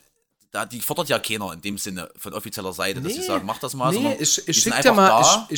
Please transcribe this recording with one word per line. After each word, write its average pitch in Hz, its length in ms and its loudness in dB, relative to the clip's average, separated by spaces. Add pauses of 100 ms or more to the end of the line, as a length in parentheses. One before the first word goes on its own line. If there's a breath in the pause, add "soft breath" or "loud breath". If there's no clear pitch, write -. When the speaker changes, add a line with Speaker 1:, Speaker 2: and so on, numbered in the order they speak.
(520)
Speaker 1:
da, 107 160 -6
die 120 140 -12
fordert 151 280 -4
ja 120 80 2
keiner 107 340 -6
in 82 100 -14
dem 101 180 -6
Sinne 92 360 -10
von - 200 -14
offizieller 95 380 -8
Seite, 95 280 -4
dass 175 140 -6
sie 339 60 -8
Speaker 2:
Nee. 370 40 -8
Speaker 1:
sagen, 98 220 -4
„Mach 110 100 -4
das 127 160 -8
mal“, 131 160 -2
Speaker 2:
Nee, 185 60 0
Speaker 1:
sondern 269 260 0
Speaker 2:
ich, - 160 2
ich - 80 -8
Speaker 1:
die 165 80 -2
sind - 220 2
Speaker 2:
schick 135 80 2
dir - 80 6
Speaker 1:
einfach 220 40 4
Speaker 2:
mal, 196 120 8
Speaker 1:
da. 160 420 6
Speaker 2:
ich, - 80 -8